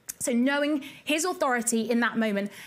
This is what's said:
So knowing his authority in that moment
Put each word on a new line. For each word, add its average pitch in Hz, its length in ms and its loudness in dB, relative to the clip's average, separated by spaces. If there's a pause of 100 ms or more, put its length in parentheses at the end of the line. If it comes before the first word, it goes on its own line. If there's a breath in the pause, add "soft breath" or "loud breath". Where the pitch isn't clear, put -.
(200)
So 262 140 -2
knowing 285 500 2 (200 loud breath)
his 311 220 0
authority 240 640 0
in 233 120 2
that 220 140 0
moment 208 360 0 (160 loud breath)